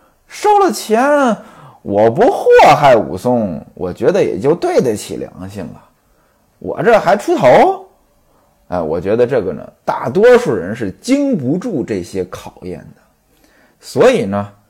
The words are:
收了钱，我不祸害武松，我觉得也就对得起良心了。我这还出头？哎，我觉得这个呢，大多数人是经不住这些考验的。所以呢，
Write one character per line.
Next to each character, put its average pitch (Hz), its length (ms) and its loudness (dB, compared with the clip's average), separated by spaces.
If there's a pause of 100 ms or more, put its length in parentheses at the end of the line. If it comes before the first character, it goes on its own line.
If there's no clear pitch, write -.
(280)
收 415 320 0
了 370 120 2
钱， 247 640 0 (460)
我 107 300 2
不 180 200 2
祸 - 160 -4 (300)
害 139 180 6
武 90 220 -2
松， 110 560 -4
我 90 180 -8
觉 117 200 -2
得 185 120 0
也 - 160 -2
就 143 140 0
对 339 260 -2
得 123 160 -2
起 95 200 -12
良 87 340 -14
心 101 140 -14
了。 - 220 -18 (760)
我 - 240 -8
这 220 160 4
还 165 180 2
出 349 180 -2
头？ 233 500 2 (840)
哎， 90 120 -6
我 82 220 -4
觉 95 140 -2
得 120 100 2
这 120 160 -2
个 90 100 -6
呢， - 160 -14 (160)
大 - 260 -6
多 220 280 4
数 196 160 -2
人 92 220 -6
是 127 160 -6 (100)
经 277 360 -2
不 135 200 -2
住 190 260 -6
这 92 200 -6
些 92 220 -8
考 - 360 -16
验 87 180 -12 (160)
的。 - 60 -20 (760)
所 151 320 0
以 175 140 -2
呢， 101 240 -6 (200)